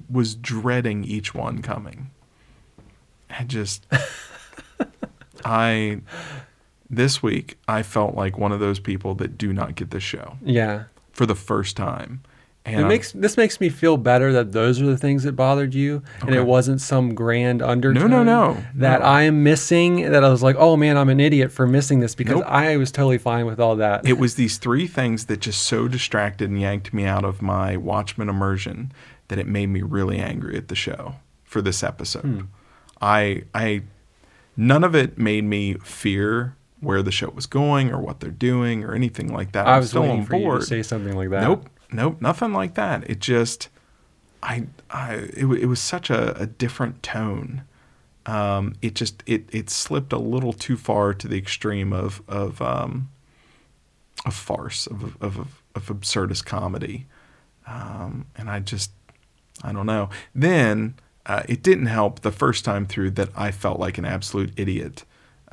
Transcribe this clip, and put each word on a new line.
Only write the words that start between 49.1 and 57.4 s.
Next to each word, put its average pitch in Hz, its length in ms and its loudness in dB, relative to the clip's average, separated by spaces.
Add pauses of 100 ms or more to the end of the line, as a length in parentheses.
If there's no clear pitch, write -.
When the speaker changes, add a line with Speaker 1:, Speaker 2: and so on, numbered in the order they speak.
Speaker 1:
it, 113 280 -2
it 110 160 -6
slipped 139 420 -4
a 117 60 -2
little 120 340 -2
too 117 240 -4
far 104 380 0
to 101 160 -8
the 98 80 -4
extreme 98 560 -4
of, 98 340 -6
of, 101 340 -6
um, 127 460 -4 (1200)
a 123 60 -4
farce, - 560 -8
of, 101 160 -10
of, - 180 -12
of, 104 400 -10 (140)
of - 100 -10
absurdist 98 600 -4
comedy. 95 600 -8 (600)